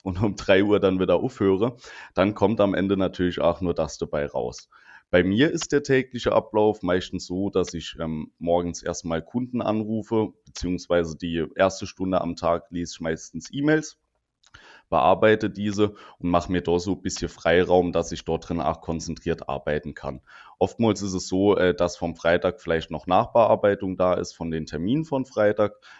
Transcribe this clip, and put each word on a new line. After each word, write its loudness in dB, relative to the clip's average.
und -4
um 0
drei 4
Uhr 4
dann 2
wieder 4
aufhöre, 0
dann 2
kommt 2
am 4
Ende 2
natürlich -2
auch 2
nur -2
das -4
dabei -4
raus. -8
Bei 4
mir 2
ist -4
der 2
tägliche 0
Ablauf 2
meistens -2
so, -4
dass -2
ich, -10
ähm, -6
morgens -2
erstmal -4
Kunden -6
anrufe, -2
beziehungsweise -2
die -4
erste 0
Stunde -2
am -6
Tag -2
lese -8
ich -18
meistens -8
E-Mails, -2
bearbeite 4
diese -2
und -2
mache 0
mir 0
da 2
so -2
ein -6
bisschen -6
Freiraum, 2
dass -2
ich -10
dort -4
drin -4
auch -2
konzentriert -6
arbeiten -4
kann. -10
Oftmals 0
ist -6
es -6
so, 4
äh, 2
dass -2
vom -6
Freitag 0
vielleicht -4
noch -10
Nachbearbeitung 2
da 2
ist -6
von -8
den -4
Terminen -2
von -4
Freitag, 0